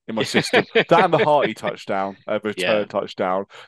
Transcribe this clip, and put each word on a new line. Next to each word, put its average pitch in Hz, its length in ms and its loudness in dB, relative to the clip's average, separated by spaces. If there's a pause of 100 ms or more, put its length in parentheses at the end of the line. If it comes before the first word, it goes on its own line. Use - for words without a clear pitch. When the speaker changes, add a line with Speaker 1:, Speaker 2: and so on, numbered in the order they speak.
Speaker 1:
in 110 60 -10
my 113 80 -2
system. - 520 0
Speaker 2:
<laughs> 214 140 2
Speaker 1:
That 165 160 6
and 170 100 2
the 147 40 4
Harty 143 360 2
touchdown, 98 720 -6
a 104 140 -4
return 101 460 -2
Speaker 2:
Yeah. - 20 -14
Speaker 1:
touchdown, 98 580 -4 (220)